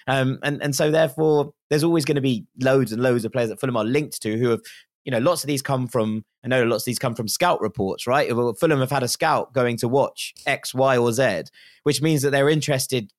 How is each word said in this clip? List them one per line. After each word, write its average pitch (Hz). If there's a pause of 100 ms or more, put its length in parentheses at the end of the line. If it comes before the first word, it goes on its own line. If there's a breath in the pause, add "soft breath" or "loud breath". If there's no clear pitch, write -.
Um, 131
and, 143
and 143
so 156
therefore, 151 (160)
there's 147
always 170
gonna 143
be 120 (140)
loads 131
and 113
loads 123
of 110
players 120
that 101
Fulham 127
are 107
linked 139
to 110
who 123
have, 113 (440 loud breath)
you 139
know, 117
lots 156
of 139
these 143
come 131
from, 110 (180)
I 127
know 123
lots 113
of -
these 123
come 123
from 113
scout 175
reports, 98
right? 127
Well, 120
Fulham 156
have 131
had 139
a 120
scout 151
going 120
to 123
watch - (120)
X, -
Y, 131
or 120
Z, 110 (420 loud breath)
which 135
means 156
that 143
they're 139
interested 135